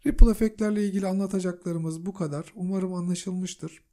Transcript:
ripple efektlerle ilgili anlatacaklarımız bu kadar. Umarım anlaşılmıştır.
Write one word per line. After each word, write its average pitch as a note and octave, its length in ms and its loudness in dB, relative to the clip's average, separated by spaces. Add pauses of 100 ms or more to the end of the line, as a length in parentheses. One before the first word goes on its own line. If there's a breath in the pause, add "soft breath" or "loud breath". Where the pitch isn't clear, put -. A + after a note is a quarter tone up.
ripple A#3 240 10
efektlerle G#3+ 560 0
ilgili F#3+ 200 -2
anlatacaklarımız F3+ 1000 -4
bu F#3+ 80 -8
kadar. D#3 400 -8
Umarım F#3 400 -4
anlaşılmıştır. F3+ 1000 -8